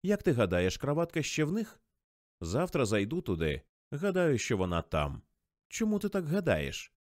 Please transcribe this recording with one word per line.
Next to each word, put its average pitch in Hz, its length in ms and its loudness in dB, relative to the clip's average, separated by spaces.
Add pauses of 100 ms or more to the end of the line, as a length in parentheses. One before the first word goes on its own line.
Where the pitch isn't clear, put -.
Як - 200 0
ти 170 100 4
гадаєш, 92 440 4
краватка 160 460 -2
ще 156 220 0
в 151 80 0
них?» 214 280 -4 (600)
«Завтра 131 440 0
зайду 104 360 0
туди. 80 420 -2 (280)
Гадаю, 175 480 2
що - 180 0
вона 87 260 0
там». 73 400 -2 (460)
«Чому 214 300 0
ти 208 100 -2
так 190 180 -2
гадаєш? 143 680 -2 (120)